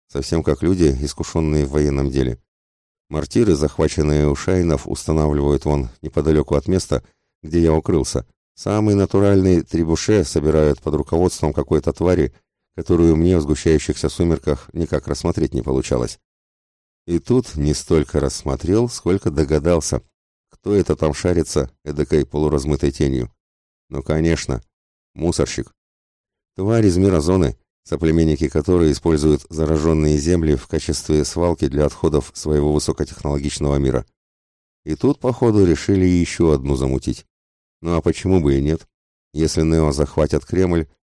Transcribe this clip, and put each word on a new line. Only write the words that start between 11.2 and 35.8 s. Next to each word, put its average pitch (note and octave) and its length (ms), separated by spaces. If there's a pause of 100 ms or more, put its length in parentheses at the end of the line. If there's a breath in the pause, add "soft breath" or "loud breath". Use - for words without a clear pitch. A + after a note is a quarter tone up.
какой-то D2 400
твари, E2+ 400 (440 soft breath)
которую E2 400
мне F2 220
в - 20
сгущающихся D2+ 680
сумерках D#2 640
никак D#2 360
рассмотреть D#2 460
не A#1+ 80
получалось. B1+ 580 (880)
И F2 120
тут B2 380
не D2 180
столько D2+ 460
рассмотрел, D#2+ 680
сколько F2+ 420
догадался, D2+ 720 (460)
кто - 260
это E2 220
там D2+ 180
шарится D#2+ 560 (140)
эдакой D2 420
полуразмытой D2 680
тенью. C2 400 (560)
Ну, C#2 140
конечно, D#2 600 (520)
мусорщик. - 600 (800)
Тварь G#2+ 320
из F2 120
мира F#2+ 220
зоны, E2 380 (240)
соплеменники D#2 640
которой D#2+ 440
используют D2+ 560
зараженные D#2 720
земли D#2 360
в - 140
качестве D2+ 560
свалки E2+ 420
для C#2 200
отходов D2 480
своего D2 380
высокотехнологичного C#2+ 1040
мира. B1+ 300 (760)
И D#2 100
тут, C#3 240
походу, A#2 480
решили F#2 400